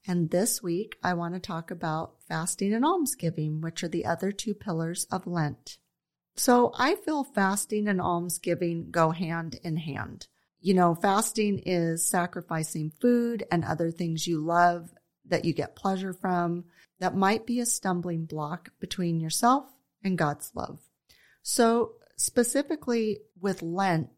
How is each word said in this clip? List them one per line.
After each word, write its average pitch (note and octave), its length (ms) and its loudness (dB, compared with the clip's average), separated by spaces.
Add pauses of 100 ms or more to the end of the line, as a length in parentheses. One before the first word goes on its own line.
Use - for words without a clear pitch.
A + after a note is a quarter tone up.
and F3 220 2
this G3+ 320 2
week F3+ 420 -4
I F3+ 120 0
want E3+ 180 -4
to F#3 60 -8
talk E3+ 320 -8
about E3 560 -6
fasting F3 460 -2
and A#3+ 120 2
almsgiving, D#3+ 760 0
which E3 220 -6
are F3 40 -4
the E3 180 -4
other E3+ 260 0
two G3+ 220 -6
pillars E3 580 -4
of F#3 140 -4
Lent. D#3+ 520 -4 (580)
So A#3+ 420 6
I D4 180 4
feel D#4 280 -2
fasting G3+ 640 0
and F#3+ 120 2
almsgiving F3 920 0
go E3 180 4
hand E3 540 -4
in D#3+ 140 -2
hand. - 500 -8 (320)
You F#3 160 2
know, F3 180 6
fasting G3+ 720 0
is E3+ 420 0
sacrificing E3 840 -2 (100)
food A#3 500 2
and E3+ 140 2
other E3 240 0
things E3 380 -2
you E3 120 0
love F3 540 4 (320)
that - 200 0
you D#3+ 80 2
get - 220 -4
pleasure F#3+ 380 -2
from F3 520 -2 (340)
that F#3 160 0
might G3 320 2
be A#3+ 120 0
a A#3+ 60 -2
stumbling F3 600 -2
block D#3 440 -6 (100)
between E3+ 400 -2
yourself A#3+ 460 2 (380)
and F#3+ 120 0
God's D3+ 380 -2
love. - 260 -10 (640)
So A#3 520 2 (240)
specifically A#3+ 1040 0 (180)
with F#3 240 -2
Lent E3+ 540 0